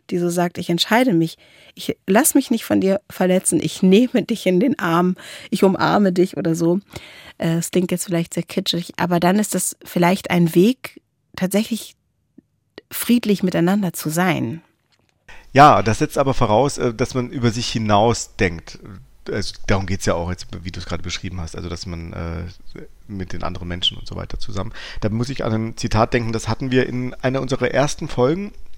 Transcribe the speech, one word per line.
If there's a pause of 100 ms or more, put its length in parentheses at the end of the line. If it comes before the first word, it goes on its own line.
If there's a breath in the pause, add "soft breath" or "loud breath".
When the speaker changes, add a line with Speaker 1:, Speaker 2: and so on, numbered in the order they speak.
Speaker 1:
die
so
sagt,
ich
entscheide
mich, (360 soft breath)
ich
lass
mich
nicht
von
dir
verletzen,
ich
nehme
dich
in
den
Arm, (340 loud breath)
ich
umarme
dich
oder
so. (580 loud breath)
Äh,
es
klingt
jetzt
vielleicht
sehr
kitschig,
aber
dann
ist
das
vielleicht
ein
Weg, (340)
tatsächlich (960)
friedlich
miteinander
zu
sein. (920 loud breath)
Speaker 2:
Ja,
das
setzt
aber
voraus,
äh,
dass
man
über
sich
hinaus
denkt. (500)
Also (100)
darum
geht's
ja
auch
jetzt, (140)
wie
du
es
gerade
beschrieben
hast,
also
dass
man,
äh, (640)
mit
den
anderen
Menschen
und
so
weiter
zusammen. (300 loud breath)
Da
muss
ich
an
ein
Zitat
denken,
das
hatten
wir
in
einer
unserer
ersten
Folgen, (260)